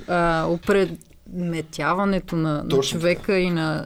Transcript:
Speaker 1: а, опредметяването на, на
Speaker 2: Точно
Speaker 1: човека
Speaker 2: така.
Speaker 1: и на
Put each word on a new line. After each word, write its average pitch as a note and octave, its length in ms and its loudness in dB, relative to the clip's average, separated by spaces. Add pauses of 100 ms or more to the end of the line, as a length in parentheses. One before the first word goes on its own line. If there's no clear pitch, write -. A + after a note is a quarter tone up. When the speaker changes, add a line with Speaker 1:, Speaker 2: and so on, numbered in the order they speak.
Speaker 1:
а, E3+ 380 2
опредметяването E3+ 1900 -2
на, D#3+ 180 0
на D3 160 -4
Speaker 2:
Точно C3+ 220 2
Speaker 1:
човека E3+ 300 0
Speaker 2:
така. G3 160 0
Speaker 1:
и F#3 120 2
на D#3+ 360 -2